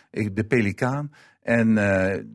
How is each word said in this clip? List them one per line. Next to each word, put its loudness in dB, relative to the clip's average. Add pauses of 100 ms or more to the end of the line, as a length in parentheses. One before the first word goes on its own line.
(120)
Ik, -4
de -2
Pelikaan. -2 (300)
En, 2
eh, 0 (120)